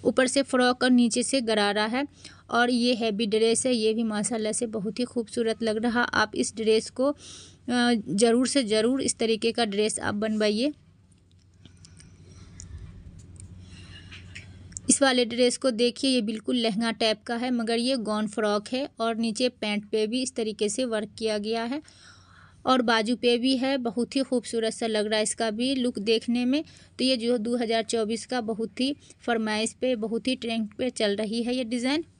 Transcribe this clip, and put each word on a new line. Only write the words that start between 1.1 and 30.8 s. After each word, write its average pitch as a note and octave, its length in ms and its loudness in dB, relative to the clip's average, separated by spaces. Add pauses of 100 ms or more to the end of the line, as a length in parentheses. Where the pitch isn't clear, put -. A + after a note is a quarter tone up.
से C4+ 180 0
गरारा G#3+ 460 2
है B3+ 200 -2 (440)
और A#3+ 200 4
ये B3 240 4
हैवी A3+ 320 0
ड्रेस A3+ 400 2
है। B3+ 80 2
ये A3 200 2
भी A#3 100 0
माशाल्लाह G#3+ 480 -2
से A#3+ 160 -2
बहुत G#3+ 300 -6
ही B3 80 2
खूबसूरत A3+ 560 -2
लग A3 220 0
रहा। A#3+ 180 2
आप - 340 2
इस - 200 -2
ड्रेस A3 360 2
को, C4 160 0
अ, - 840 -2 (160)
ज़रूर A#3 400 4
से C#4 160 2
ज़रूर A3 380 2
इस - 160 -2
तरीके A3+ 340 0
का A#3 140 0
ड्रेस G#3 340 0
आप G#3+ 160 -4
बनवाइए। G#3+ 560 0 (4000)
इस - 120 4
वाले B3+ 220 4
ड्रेस A#3+ 320 2
को C4+ 160 0
देखिए, A#3+ 380 0
ये B3+ 120 2
बिल्कुल A3 340 -4
लहंगा A3+ 360 0
टाइप A3 300 0
का A#3+ 140 -6
है B3 160 -2
मगर A#3 260 0
ये B3+ 240 0
गॉन G#3+ 260 -2
फ्रॉक G#3 400 0
है C4+ 200 -4 (120)
और A3+ 160 0
नीचे A#3 340 0
पैंट G#3 400 -4
पे A3 160 2
भी B3 160 -2
इस B3+ 120 -6
तरीके G#3+ 340 -2
से C4 180 -2
वर्क A3 320 -6
किया G#3+ 200 -2
गया A3 260 -4
है C4+ 160 -6 (840)
और B3+ 200 4
बाजू A3+ 320 2
पे A#3+ 220 4
भी C4 180 2
है। C4+ 240 0
बहुत A#3+ 360 -2
ही C4+ 60 2
खूबसूरत A3+ 500 -2
सा A#3 140 -4
लग G#3+ 200 0
रहा G#3+ 100 0
है, G#3+ 60 2
इसका A3+ 300 -2
भी B3 220 0
लुक B3 260 0
देखने A3+ 440 0
में। C4+ 180 2 (360)
तो B3 60 0
ये C4 120 4
जो A#3+ 220 0
दो A#3+ 180 -2
हज़ार A3+ 280 0
चौबीस A3 420 -2
का B3+ 160 -2
बहुत A3 380 -6
ही C4+ 140 0 (260)
फरमाइश A3 520 -2
पे, B3+ 260 0
बहुत A3 300 -4
ही B3+ 80 0
ट्रेंड A3+ 380 -4
पे B3+ 180 -2